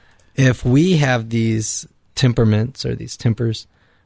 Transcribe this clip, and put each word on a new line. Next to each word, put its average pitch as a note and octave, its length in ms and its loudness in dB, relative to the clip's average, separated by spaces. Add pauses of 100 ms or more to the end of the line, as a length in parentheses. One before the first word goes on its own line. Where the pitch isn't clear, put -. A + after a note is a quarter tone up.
(380)
If C3 260 2
we D#3 340 4
have B2+ 320 0
these A2+ 560 -2 (300)
temperaments A2+ 680 0
or A#2+ 100 -4
these A2+ 220 -14
tempers, A2+ 500 -4 (380)